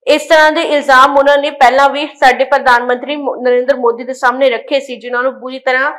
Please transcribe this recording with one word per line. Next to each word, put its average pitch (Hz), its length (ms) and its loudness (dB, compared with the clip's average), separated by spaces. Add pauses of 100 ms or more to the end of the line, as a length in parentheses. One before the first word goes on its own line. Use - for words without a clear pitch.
ਇਸ 302 160 2
ਤਰ੍ਹਾਂ 311 300 4
ਦੇ 320 100 -2
ਇਲਜ਼ਾਮ 285 560 2
ਉਹਨਾਂ 277 200 2
ਨੇ 285 120 -2
ਪਹਿਲਾਂ 277 400 2
ਵੀ 285 160 -6
ਸਾਡੇ 254 380 0
ਪ੍ਰਧਾਨ 247 380 0
ਮੰਤਰੀ 247 340 -4
ਮੋ-, 277 200 -8
ਨਰਿੰਦਰ 247 400 0
ਮੋਦੀ 233 280 -2
ਦੇ 254 100 -10
ਸਾਹਮਣੇ 262 360 0
ਰੱਖੇ 240 300 -4
ਸੀ, 262 160 -14
ਜਿਨ੍ਹਾਂ 240 260 -6
ਨੂੰ 254 180 -6
ਪੂਰੀ 254 180 -14
ਤਰ੍ਹਾਂ, 262 400 -2